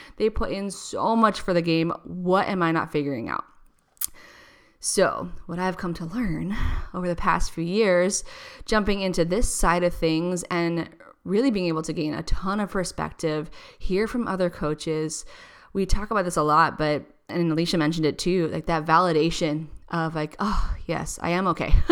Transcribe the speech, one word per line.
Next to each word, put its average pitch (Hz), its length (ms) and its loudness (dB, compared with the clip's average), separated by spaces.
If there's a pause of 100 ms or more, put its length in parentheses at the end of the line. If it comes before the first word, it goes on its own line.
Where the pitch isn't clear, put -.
(180)
They 214 100 2
put 220 220 -2
in 196 200 -6
so 190 460 -2
much 170 240 4
for 185 140 0
the 175 80 4
game. 165 280 2 (140)
What 180 440 0
am 185 140 0
I 165 80 2
not 160 220 -2
figuring 139 380 -2
out? - 140 -6 (1300)
So 175 520 0 (160)
what 175 120 -8
I've 180 200 -2
come 175 160 -4
to 175 100 -10
learn 175 500 -4 (380)
over 180 160 -4
the 175 80 0
past 170 360 0
few 165 120 -4
years, 185 600 2 (420)
jumping 208 340 2
into 185 240 2
this 202 280 2
side 175 320 4
of 175 100 2
things 170 560 0
and 170 400 -2 (340)
really 214 260 2
being 196 160 0
able 160 160 0
to 160 100 -6
gain 151 220 -4
a 160 80 -6
ton 190 380 0
of 202 100 -4
perspective, 160 800 -4 (280)
hear 190 280 0
from 233 200 -4
other 180 240 0
coaches. 156 760 -4 (480)
We 196 140 -2
talk 208 240 2
about 202 140 2
this 175 120 -4
a 160 60 2
lot, 151 360 4
but, 151 260 0 (240)
and 170 240 0
Alicia 170 260 0
mentioned 156 280 2
it 139 120 0
too, 175 300 0
like, - 180 -6
that 160 180 0
validation 160 840 2 (220)
of, 165 240 -2
like, 156 260 -6
"Oh, - 340 0 (120)
yes, - 360 -6
I 170 80 -2
am 180 180 0
okay. - 260 2 (180)